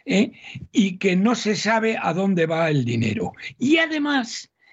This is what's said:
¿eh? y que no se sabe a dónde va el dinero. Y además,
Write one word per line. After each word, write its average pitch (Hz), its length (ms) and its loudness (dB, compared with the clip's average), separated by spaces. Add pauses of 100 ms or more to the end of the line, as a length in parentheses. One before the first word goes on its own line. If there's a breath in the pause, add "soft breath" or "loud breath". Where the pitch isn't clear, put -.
¿eh? 214 280 0 (400 loud breath)
y 190 260 2
que 190 160 2
no 214 220 4
se 214 180 -2
sabe 220 420 0
a - 160 -2
dónde 180 340 2
va 160 240 0
el 139 140 2
dinero. 113 480 -2 (260 loud breath)
Y 294 200 2
además, 294 720 -2 (220 soft breath)